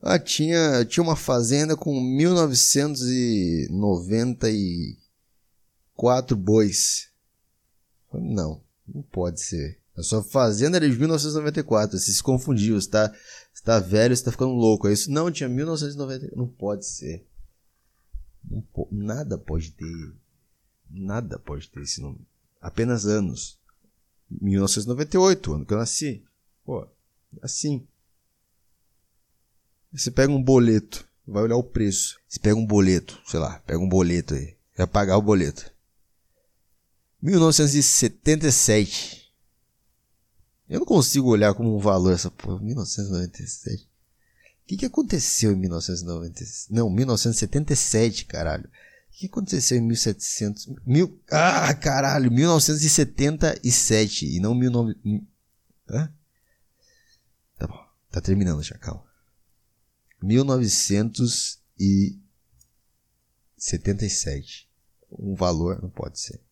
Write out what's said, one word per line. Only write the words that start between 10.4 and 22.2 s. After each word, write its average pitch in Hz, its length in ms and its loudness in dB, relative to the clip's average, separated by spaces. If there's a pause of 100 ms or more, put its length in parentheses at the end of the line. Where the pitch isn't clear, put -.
era 156 120 4
de 120 80 0
mil 151 120 2
novecentos 151 260 -2
e 156 40 -2
noventa 151 200 -4
e 147 40 -4
quatro. 107 360 0
Você - 140 -2
se - 100 -2
confundiu. 113 560 2
Você 95 100 -6
tá, 107 240 2 (400)
você - 100 -20
tá 113 160 4
velho, 104 360 4
você 120 80 -4
tá 120 80 -2
ficando 131 220 -2
louco. 110 340 4
É 104 60 4
isso? 104 180 -2
Não, 156 180 0
tinha 147 200 -6
mil 131 160 -2
novecentos 147 300 -6
e - 20 -14
noventa. 135 380 -8
Não 123 120 -4
pode 101 380 -6
ser. - 420 -12 (1200)
Não 107 120 -8
po-, - 280 -10
nada 107 480 -6
pode 80 340 -6
ter. 80 420 -14 (760)
Nada 98 480 -8
pode - 320 -12
ter 69 120 -18
esse - 180 -10
nome. - 260 -14 (360)